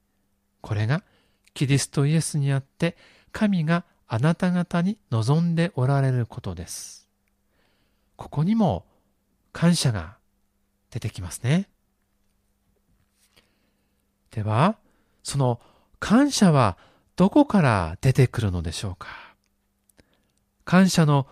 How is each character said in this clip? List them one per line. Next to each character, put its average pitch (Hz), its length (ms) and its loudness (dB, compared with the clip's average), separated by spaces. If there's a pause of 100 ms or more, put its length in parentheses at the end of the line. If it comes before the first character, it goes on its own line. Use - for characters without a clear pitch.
(600)
こ - 140 -8
れ 104 120 -2
が 143 200 -2 (480)
キ - 120 -2
リ 131 140 2
ス - 80 -6
ト 139 180 0
イ 151 80 0
エ 165 60 2
ス - 180 -4
に 139 140 0
あ 135 60 0
っ 135 40 -4
て - 360 -6 (340)
神 196 320 0
が 170 220 0 (200)
あ 113 140 -4
な 156 160 2
た 180 160 -2
方 175 300 -2
に 175 160 -2 (140)
望 139 360 0
ん 170 80 -2
で 165 200 0
お 127 120 -2
ら 139 140 2
れ 135 100 0
る 123 140 -2
こ - 160 -14
と 95 120 -8
で 85 140 -12
す。」 - 400 -18 (1080)
こ - 100 -16
こ - 160 -4
に 196 100 0
も 165 320 0 (680)
感 170 240 2
謝 127 160 0
が 87 240 -10 (760)
出 123 80 -10
て 110 100 -8
き - 120 -14
ま 87 100 -10
す - 100 -14
ね。 160 280 -2 (2500)
で 107 120 -6
は、 120 340 0 (460)
そ - 140 -8
の 123 240 0 (400)
感 269 300 4
謝 190 200 4
は 123 260 2 (420)
ど 190 100 4
こ 294 160 4
か 208 160 2
ら 95 380 0
出 131 140 2
て 127 140 4
く - 120 -6
る 107 100 0
の 90 120 -4
で 82 100 -6
し - 140 -10
ょ 95 60 -6
う 90 40 -12
か？ - 140 -18 (1500)
感 185 260 4
謝 170 160 2
の 143 260 2